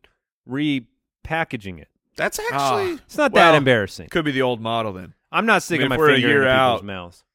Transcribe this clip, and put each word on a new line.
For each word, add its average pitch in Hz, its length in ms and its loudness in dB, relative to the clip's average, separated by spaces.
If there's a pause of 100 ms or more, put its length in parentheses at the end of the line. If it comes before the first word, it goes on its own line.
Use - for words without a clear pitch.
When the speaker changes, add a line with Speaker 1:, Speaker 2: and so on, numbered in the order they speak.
(480)
Speaker 1:
repackaging 131 1300 -6
it. - 80 -20 (280)
Speaker 2:
That's 165 220 -4
actually 440 140 -6 (420)
Speaker 3:
Ah. 277 100 -14
Speaker 1:
It's - 120 -16
not 294 180 0
that 339 160 6
Speaker 3:
Well, 320 60 6
Speaker 1:
embarrassing. 113 540 0
Speaker 3:
could 165 140 -2
be 151 60 -2
the 131 120 -2
old 123 180 -2
model 113 320 -4
then. 90 220 -16 (180)
Speaker 1:
I'm 175 140 0
not 202 180 2
sticking 156 180 -2
Speaker 3:
I - 40 0
mean, - 40 -2
Speaker 1:
my 131 60 0
Speaker 3:
if - 20 -2
we're 151 120 4
a 143 40 6
Speaker 1:
finger 123 140 2
Speaker 3:
year 139 140 2
Speaker 1:
in 131 60 2
people's 131 320 2
Speaker 3:
out, 95 40 -18
Speaker 1:
mouths. 92 400 -14 (100)